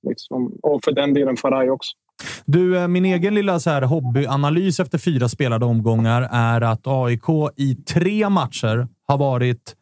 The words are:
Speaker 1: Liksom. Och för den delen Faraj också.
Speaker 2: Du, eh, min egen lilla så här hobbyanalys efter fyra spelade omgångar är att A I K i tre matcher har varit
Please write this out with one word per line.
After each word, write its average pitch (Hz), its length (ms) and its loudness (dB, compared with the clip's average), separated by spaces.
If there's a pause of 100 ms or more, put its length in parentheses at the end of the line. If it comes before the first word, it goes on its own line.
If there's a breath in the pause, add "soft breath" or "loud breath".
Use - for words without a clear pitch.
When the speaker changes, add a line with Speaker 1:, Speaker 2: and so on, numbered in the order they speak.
Speaker 1:
Liksom. 127 440 -6 (100)
Och 147 220 -2
för 151 80 0
den 139 220 0
delen 135 220 0
Faraj 131 340 0
också. - 220 -6 (520 loud breath)
Speaker 2:
Du, 180 340 2
eh, 175 100 0
min 180 160 2
egen 190 300 0
lilla 196 260 0
så 170 100 0
här 139 120 0
hobbyanalys 143 960 0
efter 170 180 -2
fyra 131 300 0
spelade 117 380 0
omgångar 113 680 2
är 117 280 2
att 113 260 0
A 131 240 0
I 117 80 0
K 151 380 0
i 139 180 0
tre 202 540 0
matcher 120 600 0 (180)
har 139 120 0
varit 123 640 -2